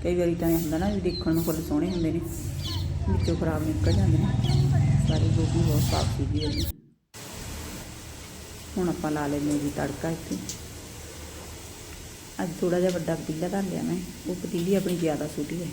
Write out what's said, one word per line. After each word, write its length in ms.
ਕਈ 120
ਵਾਰੀ 200
ਤਾਂ 140
ਐਂ 100
ਹੁੰਦਾ 180
ਨਾ 120
ਵੀ 100
ਦੇਖਣ 340
ਨੂੰ 100
ਫੁੱਲ 200
ਸੋਹਣੇ 260
ਹੁੰਦੇ 220
ਨੇ, 80
ਵਿੱਚੋਂ 260
ਖਰਾਬ 320
ਨਿਕਲ 240
ਜਾਂਦੇ 260
ਨੇ। 80
ਸਾਰੀ 220
ਗੋਭੀ 300
ਬਹੁਤ 220
ਸਾਫ਼ 360
ਸੀਗੀ 220
ਇਹਦੀ। 260
ਹੁਣ 120
ਆਪਾਂ 220
ਲਾ 160
ਲੈਂਦੇ 240
ਹਾਂ 80
ਜੀ 160
ਤੜਕਾ 340
ਇੱਥੇ। 280
ਅੱਜ 60
ਥੋੜ੍ਹਾ 180
ਜਿਹਾ 120
ਵੱਡਾ 240
ਪਤੀਲਾ 320
ਧਰ 160
ਲਿਆ 180
ਮੈਂ, 160
ਉਹ 80
ਪਤੀਲੀ 400
ਆਪਣੀ 220
ਜ਼ਿਆਦਾ 300
ਛੋਟੀ 360
ਹੈ। 80